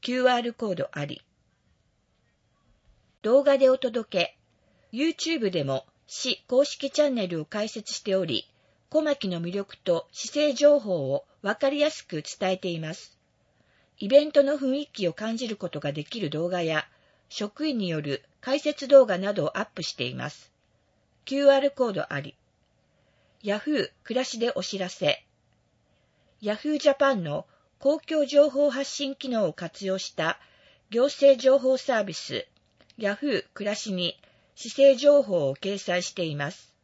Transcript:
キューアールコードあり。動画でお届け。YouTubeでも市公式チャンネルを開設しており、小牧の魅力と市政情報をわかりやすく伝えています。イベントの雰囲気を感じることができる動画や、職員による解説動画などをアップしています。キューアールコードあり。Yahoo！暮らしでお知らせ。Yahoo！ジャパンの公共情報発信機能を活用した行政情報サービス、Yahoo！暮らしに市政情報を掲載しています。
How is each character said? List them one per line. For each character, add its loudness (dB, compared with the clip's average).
キ -6
ュ -2
ー 6
ア 0
ー -2
ル -6
コ -6
ー -4
ド -6
あ -8
り。 -12
動 4
画 4
で 6
お 4
届 -4
け。 -10
YouTube -2
で -2
も -4
市 -6
公 2
式 -6
チ 0
ャ 2
ン -4
ネ -2
ル -6
を -8
開 -6
設 -12
し -10
て -4
お 0
り、 -6
小 0
牧 -2
の -6
魅 -6
力 -8
と -2
市 -12
政 0
情 6
報 -2
を -4
わ -2
か 0
り -4
や 2
す -16
く -8
伝 -4
え -2
て -6
い -6
ま -10
す。 -20
イ -8
ベ 8
ン -6
ト 4
の 0
雰 -2
囲 -6
気 -4
を -8
感 -6
じ -6
る -8
こ -10
と -10
が -6
で -8
き -12
る -4
動 -4
画 -4
や、 -2
職 -8
員 -2
に -4
よ -4
る -6
解 -2
説 -4
動 10
画 -2
な -4
ど -2
を -4
ア -2
ッ -8
プ -10
し -10
て -6
い -8
ま -8
す。 -20
キ -4
ュ 6
ー 10
ア 6
ー 2
ル 2
コ -2
ー -6
ド -6
あ -6
り。 -16
Yahoo！ -2
暮 -4
ら -2
し -10
で 0
お -6
知 -8
ら -6
せ。 -2
Yahoo！ -2
ジ 4
ャ 2
パ 2
ン -2
の -6
公 0
共 0
情 6
報 2
発 -6
信 -8
機 -10
能 0
を -2
活 -12
用 -2
し -10
た -2
行 0
政 6
情 6
報 2
サ -2
ー 0
ビ -10
ス、 -8
Yahoo！ -2
暮 -6
ら -4
し -8
に -4
市 -14
政 6
情 6
報 0
を -4
掲 -6
載 -2
し -10
て -4
い -6
ま -4
す。 -20